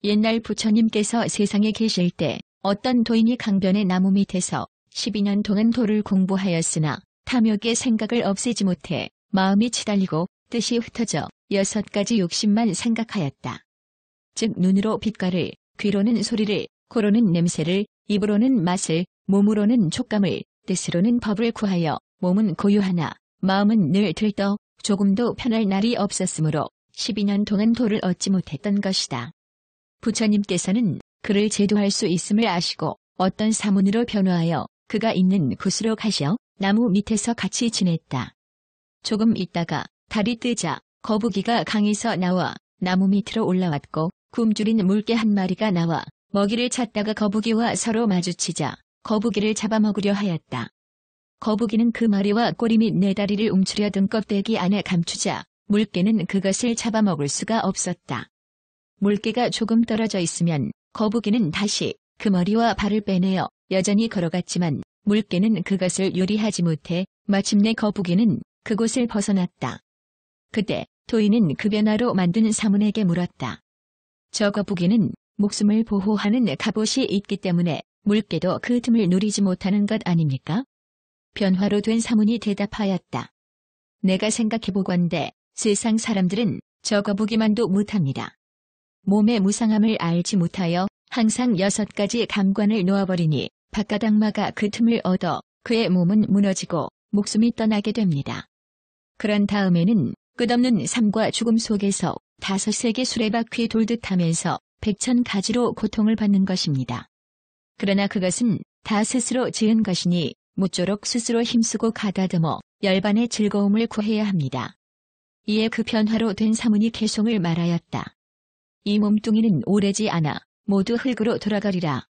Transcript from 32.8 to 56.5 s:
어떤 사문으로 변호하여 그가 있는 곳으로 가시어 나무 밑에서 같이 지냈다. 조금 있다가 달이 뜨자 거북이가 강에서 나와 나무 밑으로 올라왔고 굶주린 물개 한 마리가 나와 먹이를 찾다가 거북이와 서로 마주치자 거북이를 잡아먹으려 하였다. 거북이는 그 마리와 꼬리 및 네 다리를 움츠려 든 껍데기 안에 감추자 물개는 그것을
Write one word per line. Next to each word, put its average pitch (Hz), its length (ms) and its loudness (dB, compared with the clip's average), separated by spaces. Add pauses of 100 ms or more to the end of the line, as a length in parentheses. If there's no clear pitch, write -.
어떤 190 340 0
사문으로 202 540 2
변호하여 175 600 0 (220)
그가 220 260 -2
있는 185 440 2
곳으로 214 380 -2
가시어 196 420 -2 (200)
나무 208 320 2
밑에서 208 460 0
같이 226 340 -4
지냈다. 165 640 -2 (720)
조금 220 340 2
있다가 170 480 -4 (240)
달이 220 280 -2
뜨자 220 420 -4 (240)
거북이가 214 600 0
강에서 208 500 0
나와 180 400 0 (240)
나무 185 280 2
밑으로 190 380 0
올라왔고 170 640 -2 (220)
굶주린 220 560 0
물개 214 260 0
한 220 220 2
마리가 190 340 0
나와 165 340 0 (280)
먹이를 226 400 0
찾다가 214 420 -4
거북이와 214 600 0
서로 226 320 0
마주치자 175 680 -2 (280)
거북이를 214 500 0
잡아먹으려 208 600 0
하였다. 170 560 -4 (720)
거북이는 226 500 0
그 233 140 0
마리와 202 480 2
꼬리 226 260 2
및 220 160 2
네 190 180 2
다리를 208 380 0
움츠려 196 400 0
든 196 160 0
껍데기 208 500 -2
안에 196 240 0
감추자 170 600 -2 (260)
물개는 208 580 0
그것을 196 500 -2